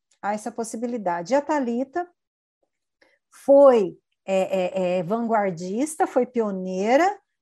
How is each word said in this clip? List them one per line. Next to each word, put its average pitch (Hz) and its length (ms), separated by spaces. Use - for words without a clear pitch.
a 202 120
essa 214 180
possibilidade. 220 840
E - 20
a 294 60
Thalita 269 640
foi, 254 640
é, 190 100
é, 185 640
é, 175 40
vanguardista, 214 1040
foi 254 200
pioneira, 214 920